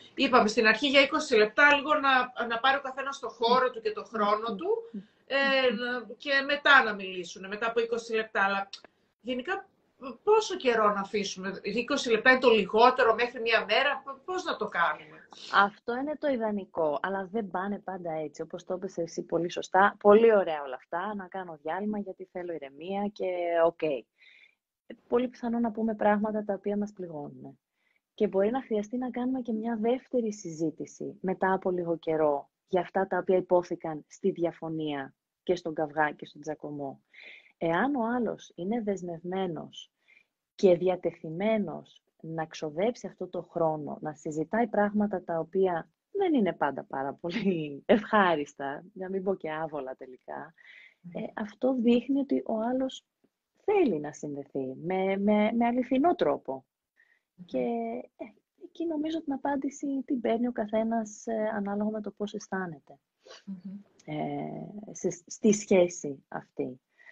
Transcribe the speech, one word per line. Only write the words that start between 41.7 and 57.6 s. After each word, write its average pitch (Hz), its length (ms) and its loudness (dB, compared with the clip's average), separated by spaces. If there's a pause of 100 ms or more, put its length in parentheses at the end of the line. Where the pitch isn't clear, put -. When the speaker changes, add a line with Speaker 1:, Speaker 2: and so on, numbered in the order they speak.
Speaker 2:
να 160 260 -6
ξοδέψει 165 600 -2
αυτό 185 220 -10
το 180 140 -8
χρόνο, 156 580 -2
να 151 140 -8
συζητάει 160 520 -2
πράγματα 208 560 2
τα 170 160 -4
οποία 170 520 0 (200)
δεν 381 240 0
είναι 196 180 4
πάντα 143 320 -2
πάρα 135 300 -4
πολύ 170 720 -2
ευχάριστα, 170 1000 2 (100)
να 185 140 -10
μην 190 140 -4
πω 190 120 0
και 156 180 -8
άβολα 151 440 -6
τελικά, 139 580 -16 (580)
ε, - 120 -8 (100)
αυτό 220 400 -2
δείχνει 240 460 2
ότι 262 260 0
ο 220 140 -2
άλλος 262 440 -4 (600)
θέλει 320 360 2
να 147 120 -8
συνδεθεί 139 640 -8
με, 190 420 -2
με, 208 360 2
με 233 140 2
αληθινό 262 480 2
τρόπο. 139 500 -2 (720)
Speaker 1:
Μμμ. 180 100 -20
Speaker 2:
Και, 254 140 -6 (580)